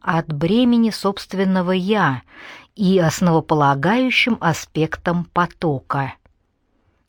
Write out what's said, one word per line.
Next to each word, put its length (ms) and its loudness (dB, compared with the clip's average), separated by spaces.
от 320 -2
бремени 560 2
собственного 840 -2
"я" 500 0
и 240 2
основополагающим 1400 2
аспектом 920 -2
потока. 800 -4